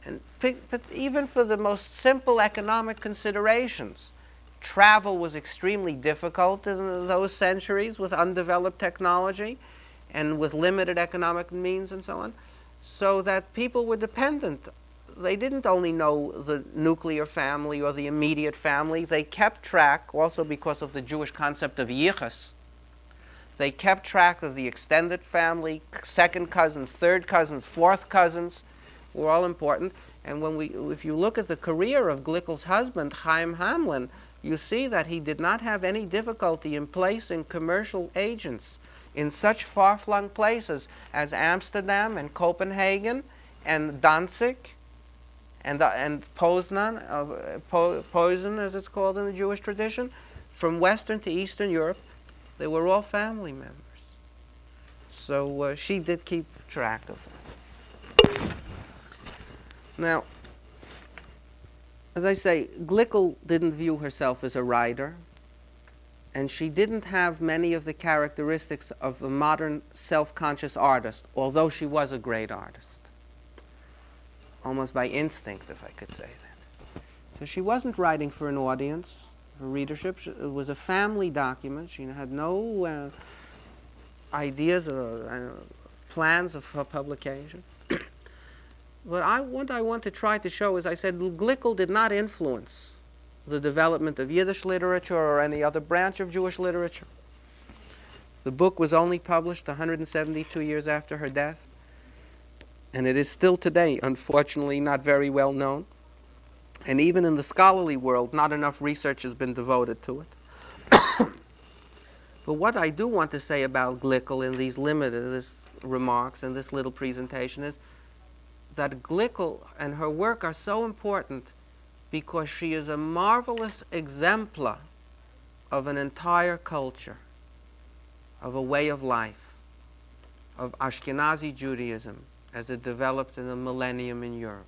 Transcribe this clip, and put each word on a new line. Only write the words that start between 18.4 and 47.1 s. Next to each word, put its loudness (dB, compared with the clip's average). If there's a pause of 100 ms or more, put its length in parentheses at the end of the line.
family. 0
They 0
kept 0
track, 4
also 2
because -4
of -10
the -8
Jewish -6
concept -4
of -2
yichus, 0 (1120)
they 0
kept 4
track 6
of -6
the -4
extended 2
family, 0 (220)
second 4
cousins, 2
third 4
cousins, 2
fourth 4
cousins 2 (520)
were 0
all 4
important. -2 (320)
And -6
when -4
we, -4 (260)
if -10
you -2
look 0
at -4
the -2
career 2
of -4
Glickel's -4
husband, -2
Chaim 0
Hamlin, -2 (320)
you -2
see -2
that 0
he -6
did -6
not 2
have -2
any 0
difficulty -2
in -4
placing -2
commercial -4
agents -6 (380)
in -2
such 0
far-flung 4
places 0 (280)
as -2
Amsterdam 0
and -8
Copenhagen 0 (420)
and 0
Danzig 4 (1080)
and, -2
uh, 6
and -2 (140)
Poznan, 0
uh, -6 (120)